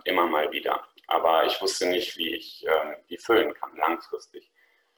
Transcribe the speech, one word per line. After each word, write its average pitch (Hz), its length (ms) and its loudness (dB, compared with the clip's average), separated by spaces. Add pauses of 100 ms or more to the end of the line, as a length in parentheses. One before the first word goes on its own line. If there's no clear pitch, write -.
immer 90 220 2
mal 76 260 0
wieder. 73 340 -4 (220)
Aber 80 380 4
ich - 140 0
wusste 92 280 -2
nicht, 90 300 -2
wie 80 180 -4
ich, - 320 -14
ähm, 78 280 0 (140)
die - 80 -10
füllen - 380 2
kann, - 200 -10
langfristig. - 760 -4 (460)